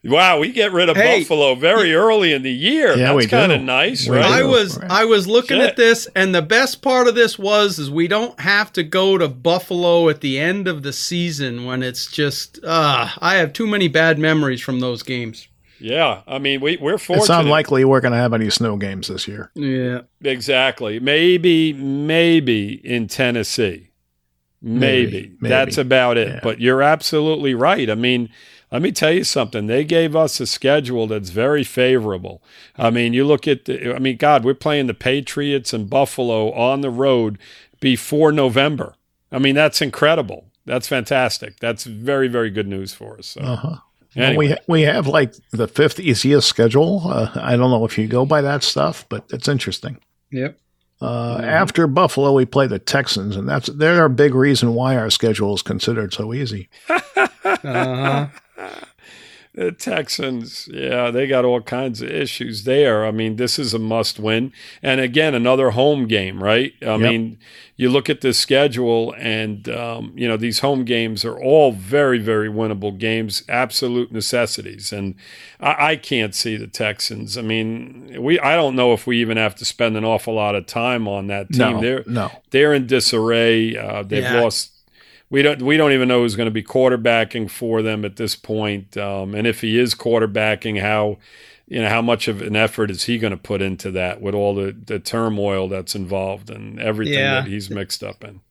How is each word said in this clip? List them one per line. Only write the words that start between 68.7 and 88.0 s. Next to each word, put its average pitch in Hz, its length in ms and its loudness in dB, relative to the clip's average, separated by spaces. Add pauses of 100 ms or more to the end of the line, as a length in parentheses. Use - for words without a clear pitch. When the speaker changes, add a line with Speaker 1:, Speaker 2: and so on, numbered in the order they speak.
Speaker 1:
and, 110 520 -6
um, 117 460 -8
you 120 120 -2
know, 113 100 0
these 113 220 -4
home 135 260 0
games 113 400 -2
are 113 140 -8
all 139 320 6
very, 120 480 0
very 107 300 0
winnable 104 460 -4
games, 110 540 -4
absolute 120 640 -2
necessities. 104 800 -6
And 98 220 -6 (440)
I, 147 320 0
I 156 40 0
can't 110 400 -4
see 113 200 -4
the 107 120 -12
Texans. 107 680 -6
I 123 60 -10
mean, 113 800 -6
we, 156 180 0
I 143 160 2
don't 139 200 0
know 123 180 4
if 107 140 -2
we 120 140 0
even 110 160 -2
have 110 180 0
to - 100 -14
spend 113 320 -2
an 107 80 -4
awful 110 300 -2
lot 104 180 0
of 98 140 -6
time 117 400 -4
on 98 200 -6
that 101 240 -8
team. 123 80 0 (180)
Speaker 3:
No, 110 40 -4
Speaker 1:
They're, 127 240 -2
Speaker 3:
no. 113 260 -4 (200)
Speaker 1:
they're 147 240 4
in 131 100 0
disarray. 113 920 2
Uh, 104 280 -8
they've 107 180 -2
Speaker 2:
Yeah. 123 200 2
Speaker 1:
lost. - 320 -2 (560)
We 139 120 2
don't, 143 200 2
we 143 140 2
don't 151 160 4
even 127 160 4
know 123 140 4
who's 113 160 0
gonna 110 140 -2
be 110 120 -4
quarterbacking 117 880 0
for 113 300 -2
them 107 240 -4